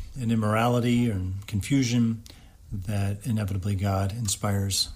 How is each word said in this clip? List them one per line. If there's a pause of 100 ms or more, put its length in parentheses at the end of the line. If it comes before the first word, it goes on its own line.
(200)
and
immorality
and
confusion, (480)
that
inevitably
God
inspires